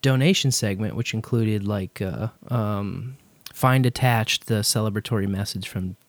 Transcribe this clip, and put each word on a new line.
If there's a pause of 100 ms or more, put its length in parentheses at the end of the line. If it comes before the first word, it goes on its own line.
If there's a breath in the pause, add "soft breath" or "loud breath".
donation
segment,
which
included,
like,
uh, (220)
um, (360)
find
attached
the
celebratory
message
from (140)